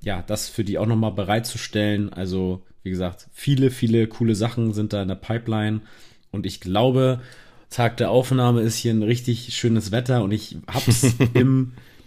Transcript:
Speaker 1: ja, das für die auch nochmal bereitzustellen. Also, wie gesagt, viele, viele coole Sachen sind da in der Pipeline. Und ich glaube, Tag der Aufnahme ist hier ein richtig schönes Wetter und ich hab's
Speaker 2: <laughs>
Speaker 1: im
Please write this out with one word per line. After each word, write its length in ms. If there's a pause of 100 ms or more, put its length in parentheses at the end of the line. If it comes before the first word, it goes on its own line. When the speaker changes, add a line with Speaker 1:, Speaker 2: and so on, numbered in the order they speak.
Speaker 1:
ja, 240
das 220
für 160
die 140
auch 80
nochmal 260
bereitzustellen. 1000
Also, 520 (180)
wie 80
gesagt, 420
viele, 380
viele 360
coole 280
Sachen 380
sind 200
da 100
in 60
der 60
Pipeline. 640 (500)
Und 160
ich 140
glaube, 600 (500)
Tag 260
der 140
Aufnahme 500
ist 160
hier 160
ein 100
richtig 520
schönes 360
Wetter 320
und 100
ich 240 (100)
hab's 480 (100)
Speaker 2:
<laughs> 100
Speaker 1:
im 380 (340)